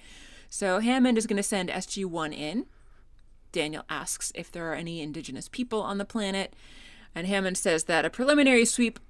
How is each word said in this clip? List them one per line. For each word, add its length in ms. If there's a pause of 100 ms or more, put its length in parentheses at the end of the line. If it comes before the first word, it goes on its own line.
(500)
So 300
Hammond 380
is 80
gonna 160
send 280
S 160
G 180
one 280
in. 340 (880)
Daniel 360
asks 460
if 180
there 180
are 40
any 260
indigenous 480
people 320
on 180
the 60
planet, 500 (600)
and 120
Hammond 300
says 280
that 200
a 60
preliminary 560
sweep 320 (120)